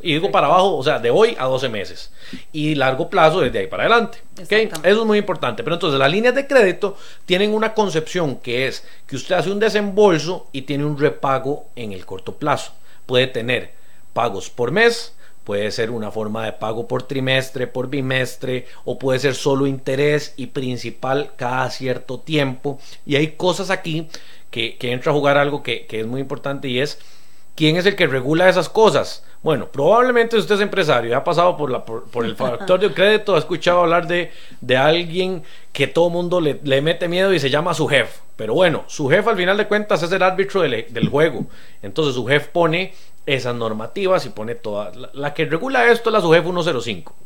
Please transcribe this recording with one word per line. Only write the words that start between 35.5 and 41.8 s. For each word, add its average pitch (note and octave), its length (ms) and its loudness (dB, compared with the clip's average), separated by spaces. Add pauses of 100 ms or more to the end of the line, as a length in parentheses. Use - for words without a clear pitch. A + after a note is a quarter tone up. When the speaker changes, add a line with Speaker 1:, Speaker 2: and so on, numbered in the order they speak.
Speaker 1:
que C#3 140 0
todo E3+ 240 2
mundo F3 320 0
le, C#3 220 0
le C#3 180 2
mete E3+ 260 0
miedo F#3+ 260 2
y E3 60 4
se C3+ 120 0
llama E3 240 2
su D3+ 120 0
jefe. B2+ 340 2 (140)
Pero A2 200 -4
bueno, D#3+ 320 4
su D3 220 -4
jefe G3 200 4
al A3 80 2
final F3+ 200 2
de G#3 100 0
cuentas G#3 340 0
es E3 100 -2
el F#3 120 2
árbitro F#3 380 2
del, A#2+ 280 0
del A#2 200 0
juego. C3+ 360 2 (380)